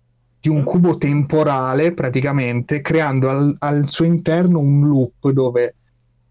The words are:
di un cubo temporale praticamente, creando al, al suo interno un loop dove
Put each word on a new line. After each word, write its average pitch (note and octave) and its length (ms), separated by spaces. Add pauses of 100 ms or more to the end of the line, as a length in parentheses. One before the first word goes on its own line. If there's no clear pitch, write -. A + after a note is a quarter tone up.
(400)
di - 80
un D3+ 160
cubo F3 320
temporale C#3+ 960
praticamente, C3+ 880
creando C#3+ 500
al, C#3+ 280
al D3 300
suo - 160
interno E3+ 560
un C#3+ 260
loop C#3 440
dove B2 440 (560)